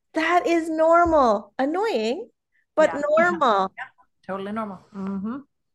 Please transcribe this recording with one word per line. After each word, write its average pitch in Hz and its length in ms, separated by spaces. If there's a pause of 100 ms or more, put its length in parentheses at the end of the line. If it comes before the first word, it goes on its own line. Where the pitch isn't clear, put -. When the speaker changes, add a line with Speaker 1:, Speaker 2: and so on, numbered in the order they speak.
(140)
Speaker 1:
That 339 320
is 330 240
normal. 320 880
Annoying, 302 720 (440)
but 311 180
Speaker 2:
Yeah. 285 100 (160)
Speaker 1:
normal. 277 580
Speaker 2:
Yeah. 247 80 (420)
Totally 196 260
normal. 208 260 (140)
Mm-hmm. 196 460 (360)